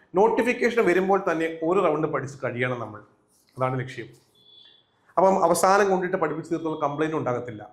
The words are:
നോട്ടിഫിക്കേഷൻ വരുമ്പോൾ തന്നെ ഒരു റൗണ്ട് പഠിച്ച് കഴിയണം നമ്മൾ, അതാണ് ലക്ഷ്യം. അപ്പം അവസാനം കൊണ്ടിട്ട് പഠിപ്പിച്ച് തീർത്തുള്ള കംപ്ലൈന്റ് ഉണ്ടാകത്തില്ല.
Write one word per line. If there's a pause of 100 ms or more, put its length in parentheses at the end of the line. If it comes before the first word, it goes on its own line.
(140)
നോട്ടിഫിക്കേഷൻ
വരുമ്പോൾ
തന്നെ
ഒരു
റൗണ്ട്
പഠിച്ച്
കഴിയണം
നമ്മൾ, (600)
അതാണ്
ലക്ഷ്യം. (1080)
അപ്പം
അവസാനം
കൊണ്ടിട്ട്
പഠിപ്പിച്ച്
തീർത്തുള്ള
കംപ്ലൈന്റ്
ഉണ്ടാകത്തില്ല. (100)